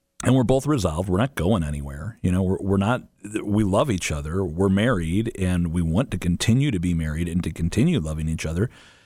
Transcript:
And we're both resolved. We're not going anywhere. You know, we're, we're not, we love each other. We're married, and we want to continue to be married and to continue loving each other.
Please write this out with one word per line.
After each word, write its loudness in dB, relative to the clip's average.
And 4
we're 4
both 2
resolved. 0
We're 2
not 0
going 2
anywhere. -8
You 0
know, 2
we're, 0
we're 0
not, 0
we 2
love 2
each -2
other. -4
We're 0
married, 0
and 0
we 0
want 0
to -4
continue 2
to 0
be 0
married -2
and -2
to -4
continue 0
loving -4
each -4
other. -2